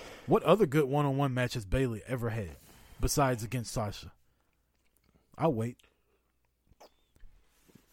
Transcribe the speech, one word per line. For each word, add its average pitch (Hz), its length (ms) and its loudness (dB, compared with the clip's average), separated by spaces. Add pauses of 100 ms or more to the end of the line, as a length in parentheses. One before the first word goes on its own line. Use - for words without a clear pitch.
(280)
What 160 160 4
other 185 240 6
good 143 180 4
one-on-one 139 480 2
matches 123 320 -2
Bayley 120 420 0
ever 120 220 -4
had 101 260 -6 (440)
besides 131 440 0
against 117 300 -6
Sasha? 104 380 -6 (1300)
I'll 147 160 2
wait. 117 240 -4 (2250)